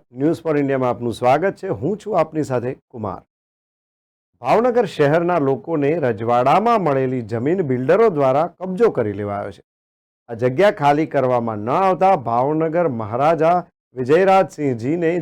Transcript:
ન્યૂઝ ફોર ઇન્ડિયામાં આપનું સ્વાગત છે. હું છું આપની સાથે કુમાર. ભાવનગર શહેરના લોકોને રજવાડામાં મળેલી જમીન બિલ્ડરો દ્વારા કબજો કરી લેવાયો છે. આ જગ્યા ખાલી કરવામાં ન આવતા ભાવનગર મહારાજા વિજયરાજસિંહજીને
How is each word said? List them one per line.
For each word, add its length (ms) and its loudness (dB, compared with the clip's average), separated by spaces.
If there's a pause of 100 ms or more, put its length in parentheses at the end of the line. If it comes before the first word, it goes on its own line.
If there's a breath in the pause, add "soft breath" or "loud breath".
(120)
ન્યૂઝ 300 -2
ફોર 160 -2
ઇન્ડિયામાં 320 0
આપનું 240 -4
સ્વાગત 440 0
છે. 100 -10
હું 300 -4
છું 200 -8
આપની 260 -2
સાથે 280 -4 (180)
કુમાર. 300 -10 (1200)
ભાવનગર 440 2
શહેરના 540 2
લોકોને 600 0
રજવાડામાં 840 2
મળેલી 400 0
જમીન 400 -4
બિલ્ડરો 480 2
દ્વારા 380 2
કબજો 440 -2
કરી 220 -2
લેવાયો 380 -6
છે. 100 -20 (680)
આ 120 -10
જગ્યા 300 2
ખાલી 360 0
કરવામાં 540 -2
ન 80 -6
આવતા 520 2
ભાવનગર 680 -2
મહારાજા 680 0 (380)
વિજયરાજસિંહજીને 1160 2 (100)